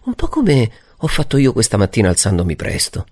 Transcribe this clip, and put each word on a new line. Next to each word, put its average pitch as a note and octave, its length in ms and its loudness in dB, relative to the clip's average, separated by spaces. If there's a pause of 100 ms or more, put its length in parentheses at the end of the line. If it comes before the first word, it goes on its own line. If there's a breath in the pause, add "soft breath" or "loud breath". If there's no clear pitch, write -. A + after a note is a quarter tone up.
un B3 120 -6
po' - 120 -2
come D3 440 2 (320 soft breath)
ho D#3+ 40 -2
fatto - 280 -2
io C3+ 160 4
questa - 240 -2
mattina G2+ 320 2
alzandomi F2 480 0
presto. - 560 -6